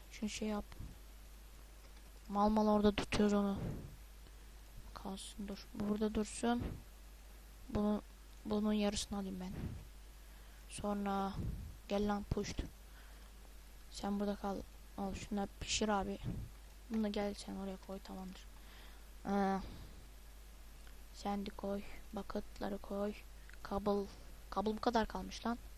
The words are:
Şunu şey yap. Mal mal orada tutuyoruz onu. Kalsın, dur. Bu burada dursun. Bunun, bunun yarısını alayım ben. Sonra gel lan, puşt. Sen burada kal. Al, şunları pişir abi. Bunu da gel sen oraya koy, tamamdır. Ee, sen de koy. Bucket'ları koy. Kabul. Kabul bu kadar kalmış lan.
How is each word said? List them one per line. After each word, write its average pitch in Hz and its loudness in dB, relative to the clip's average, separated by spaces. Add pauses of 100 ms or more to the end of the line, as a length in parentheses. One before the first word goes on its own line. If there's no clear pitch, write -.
(120)
Şunu - -2
şey - -2
yap. 208 0 (1600)
Mal 202 8
mal 214 8
orada 208 10
tutuyoruz 202 6
onu. 202 6 (1400)
Kalsın, 196 -6
dur. 202 -6
Bu 208 0
burada 214 4
dursun. 240 4 (1080)
Bunun, 208 4 (440)
bunun 214 4
yarısını 208 4
alayım 190 -2
ben. 185 -4 (1160)
Sonra 196 0 (540)
gel 208 4
lan, 202 4
puşt. - 0 (1300)
Sen 202 0
burada 202 2
kal. 202 -2 (400)
Al, 196 0
şunları 202 0 (100)
pişir - 2
abi. 196 2 (680)
Bunu 220 2
da 208 4
gel 208 2
sen 196 -6
oraya 190 -4 (100)
koy, 190 -4
tamamdır. 185 -8 (760)
Ee, 196 6 (1500)
sen 202 0
de 202 -2
koy. 202 -2 (320)
Bucket'ları 202 -2
koy. 202 0 (500)
Kabul. 202 4 (440)
Kabul 214 2
bu - -4
kadar 226 6
kalmış 190 -4
lan. 233 2 (200)